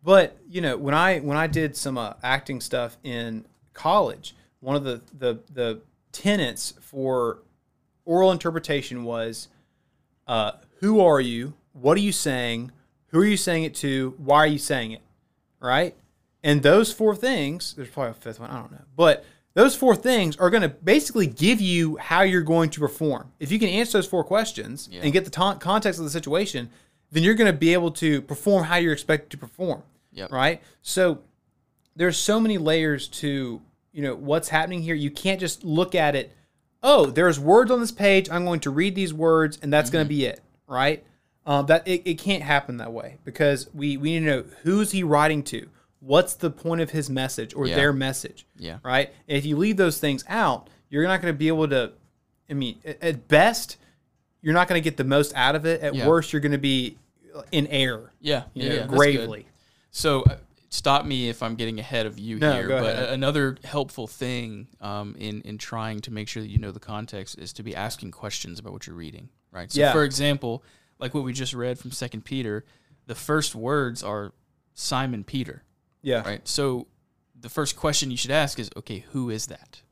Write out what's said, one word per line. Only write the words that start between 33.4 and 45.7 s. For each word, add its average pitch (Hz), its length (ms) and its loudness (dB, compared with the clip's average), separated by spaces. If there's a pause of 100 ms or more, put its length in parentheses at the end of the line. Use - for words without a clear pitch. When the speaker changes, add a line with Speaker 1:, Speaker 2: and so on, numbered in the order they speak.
Speaker 1:
you 147 100 -8
know, 135 120 -4
what's 147 340 -2
happening 165 340 -2
here. 165 120 -2
You 147 160 -2
can't 190 280 -2
just 180 260 -6
look 175 300 0
at 147 220 2
it, 127 160 -6 (500)
"Oh, 247 240 6
there's 151 320 2
words 208 320 6
on 247 100 2
this 233 120 -4
page. 190 380 4
I'm 175 140 -2
going 170 160 -2
to 143 100 -4
read 180 240 0
these 185 200 -2
words, 160 480 2
and 143 100 -2
that's 147 180 4
gonna 160 140 2
Speaker 2:
Mm-hmm. 139 40 -4
Speaker 1:
be 143 180 0
it," - 140 -6 (260)
right? 139 380 0 (400)
Um, 139 220 2
that 165 200 4
it, 180 220 -2
it 175 100 0
can't 190 240 -2
happen 139 360 0
that 117 140 -10
way 117 320 -12
because 143 500 0
we, 143 220 -4
we 156 160 -2
need 165 80 0
to 160 60 0
know 131 180 0 (180)
who's 202 300 2
he 190 100 0
writing 151 420 2
to, - 240 -10 (320)